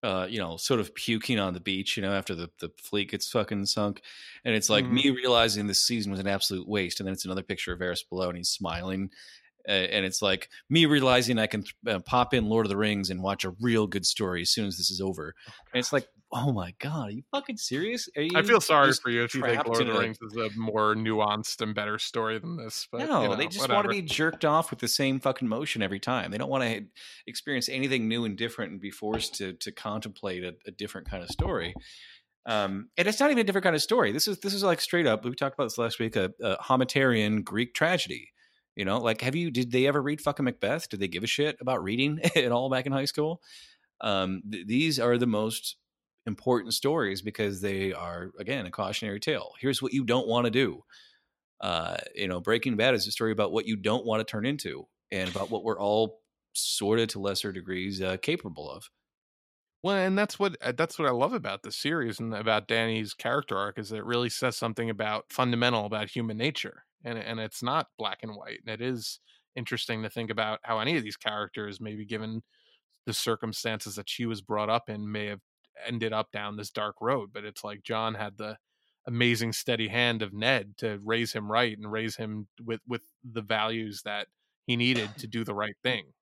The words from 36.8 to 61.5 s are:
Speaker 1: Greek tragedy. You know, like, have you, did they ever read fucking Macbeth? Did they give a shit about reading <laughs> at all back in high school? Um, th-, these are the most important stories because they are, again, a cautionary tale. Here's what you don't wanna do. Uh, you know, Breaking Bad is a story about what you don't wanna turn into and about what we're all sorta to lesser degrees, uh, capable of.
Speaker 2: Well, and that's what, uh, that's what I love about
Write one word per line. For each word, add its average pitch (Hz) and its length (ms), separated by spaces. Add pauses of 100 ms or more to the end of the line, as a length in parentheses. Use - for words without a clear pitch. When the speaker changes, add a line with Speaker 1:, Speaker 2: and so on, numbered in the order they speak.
Speaker 1:
Greek 113 320
tragedy. - 560 (460)
You 101 80
know, 101 160
like, 113 220
have 131 120
you, 170 160
did 123 220
they 127 140
ever 143 160
read 147 180
fucking 143 240
Macbeth? 127 460
Did 98 100
they 98 80
give 87 160
a - 20
shit 147 360
about 127 200
reading 131 460
<laughs> - 80
at 123 160
all 123 160
back 127 160
in 139 80
high 135 140
school? 156 340 (640)
Um, 95 400 (100)
th-, 95 140
these 135 340
are 120 160
the 123 100
most 110 500 (500)
important 113 480
stories 117 480
because 104 400
they 98 320
are, 87 440
again, 104 280
a 85 40
cautionary 104 480
tale. 135 400
Here's 131 220
what 127 140
you 135 100
don't 120 240
wanna 120 220
do. 107 340 (760)
Uh, 87 360 (180)
you 101 140
know, 90 120
Breaking 113 360
Bad 123 180
is 104 120
a 107 60
story 110 200
about 101 200
what 110 140
you 110 100
don't 104 280
wanna 110 200
turn 107 200
into 110 420 (240)
and 92 200
about 98 200
what 101 140
we're 104 160
all 107 400 (320)
sorta 110 560
to 104 100
lesser 98 340
degrees, 92 500
uh, 92 160
capable 85 520
of. 78 200 (920)
Speaker 2:
Well, 196 140
and 190 220
that's 208 200
what, 190 220
uh, 123 120
that's 156 260
what 151 100
I 127 40
love 135 200
about 98 300